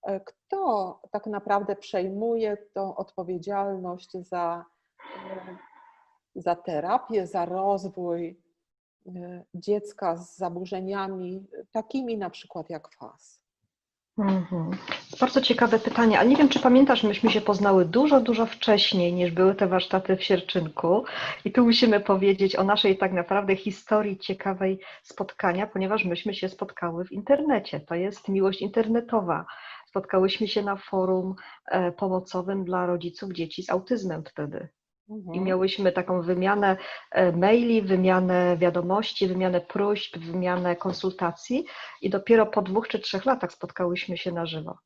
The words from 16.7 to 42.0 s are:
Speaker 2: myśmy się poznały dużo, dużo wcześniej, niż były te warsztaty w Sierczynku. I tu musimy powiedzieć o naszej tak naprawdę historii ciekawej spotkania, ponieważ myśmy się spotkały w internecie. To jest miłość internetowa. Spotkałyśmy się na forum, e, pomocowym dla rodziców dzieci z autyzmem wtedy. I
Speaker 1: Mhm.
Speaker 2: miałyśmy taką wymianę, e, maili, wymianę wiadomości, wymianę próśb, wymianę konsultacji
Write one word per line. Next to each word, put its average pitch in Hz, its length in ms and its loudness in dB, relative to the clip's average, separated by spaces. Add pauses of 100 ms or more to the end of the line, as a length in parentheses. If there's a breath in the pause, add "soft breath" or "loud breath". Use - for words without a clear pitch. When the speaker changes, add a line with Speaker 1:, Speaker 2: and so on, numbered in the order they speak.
Speaker 2:
myśmy 208 260 2
się 202 100 2
poznały 196 440 4
dużo, 269 360 6
dużo 226 260 0
wcześniej, 196 680 2
niż 180 180 0
były 185 240 4
te 196 120 2
warsztaty 185 500 0
w 185 80 -6
Sierczynku. 175 800 0 (400 loud breath)
I 196 80 -4
tu 247 120 6
musimy 226 360 6
powiedzieć 196 560 2
o 190 80 2
naszej 202 340 4
tak 185 140 0
naprawdę 190 440 0
historii 208 600 -2
ciekawej 190 640 -4 (220 loud breath)
spotkania, 190 640 -4
ponieważ 196 380 -2
myśmy 180 300 -4
się 190 140 -6
spotkały 180 560 -8
w 180 80 -14
internecie. 226 680 0
To 170 140 -8
jest 190 340 -6
miłość 190 340 0
internetowa. 220 840 -2 (420 loud breath)
Spotkałyśmy 190 640 -2
się 208 140 -2
na 202 140 -4
forum, 185 580 -2 (320 loud breath)
e, 180 260 0
pomocowym 185 720 -4
dla 180 220 -2
rodziców 175 460 -6
dzieci 170 300 -8
z - 80 -8
autyzmem 185 540 -4
wtedy. 151 440 -10 (400)
I 208 60 -16
Speaker 1:
Mhm. 185 300 -6
Speaker 2:
miałyśmy 190 480 0
taką 180 300 -2
wymianę, 190 540 2 (360 loud breath)
e, 180 200 4
maili, 220 500 4
wymianę 185 720 4
wiadomości, 180 720 0
wymianę 180 320 0
próśb, 202 580 -2
wymianę 180 580 -2
konsultacji 185 880 -4 (380 loud breath)